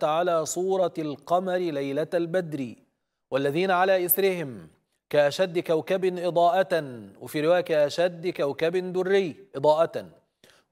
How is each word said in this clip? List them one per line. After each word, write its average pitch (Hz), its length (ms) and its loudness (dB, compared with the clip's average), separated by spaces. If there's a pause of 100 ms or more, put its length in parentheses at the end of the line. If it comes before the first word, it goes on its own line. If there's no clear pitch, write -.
على 165 420 0
صورة 185 520 -2
القمر 175 600 -2
ليلة 147 560 -4
البدر، 160 640 -4 (560)
والذين 143 400 0
على 185 340 2
إثرهم 165 640 -2 (400)
كأشد 156 500 2
كوكب 180 600 0
إضاءة"، 175 640 2 (380)
وفي 147 200 -4
رواية: 170 200 4
"كأشد 170 640 0
كوكب 170 640 -2
دري 185 640 0
إضاءة، 147 540 2 (640)